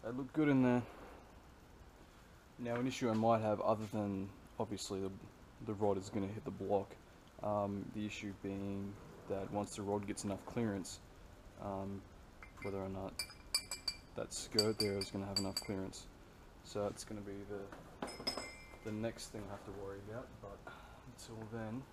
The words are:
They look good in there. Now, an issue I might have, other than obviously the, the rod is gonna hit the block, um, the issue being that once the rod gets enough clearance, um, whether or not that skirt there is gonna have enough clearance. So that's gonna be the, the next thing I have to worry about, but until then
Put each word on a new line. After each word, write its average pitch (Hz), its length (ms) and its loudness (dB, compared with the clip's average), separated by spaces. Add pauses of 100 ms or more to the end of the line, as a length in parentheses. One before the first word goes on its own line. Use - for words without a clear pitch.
They 110 80 -4
look 127 220 -2
good 151 160 6
in 135 140 10
there. 123 200 10 (1800)
Now, 120 180 0
an 123 100 2
issue 127 220 2
I 110 60 6
might 113 280 10
have, 107 180 6
other 110 320 4
than 101 360 2 (300)
obviously 101 420 -2
the, 95 100 0 (560)
the 110 80 0
rod 101 240 6
is 95 120 -6
gonna 98 160 2
hit 104 180 -4
the 107 60 -2
block, 98 440 2 (480)
um, 101 420 2 (100)
the 107 100 0
issue 101 280 -4 (100)
being 98 500 -2 (380)
that 95 200 0
once 101 260 0
the 107 60 -2
rod 101 240 2
gets 104 180 -4
enough 98 200 0
clearance, 104 560 0 (600)
um, 98 400 -2 (600)
whether 98 160 -2
or 95 100 -2
not 95 260 -4 (1000)
that - 180 -2
skirt 107 440 4
there 101 200 2
is 98 120 -2
gonna 98 160 0
have 98 120 0
enough 95 180 0
clearance. - 500 -2 (580)
So - 180 -2
that's 101 220 -2
gonna 104 180 -8
be 101 100 -6 (160)
the, 101 120 -4 (1200)
the 110 80 -2
next 110 360 -2
thing 104 200 -6
I 101 40 -6
have 101 120 -8
to 104 80 -8 (100)
worry 98 160 -6 (120)
about, 123 160 -6 (160)
but 98 160 -10 (560)
until 110 280 -10 (100)
then 113 300 -2 (100)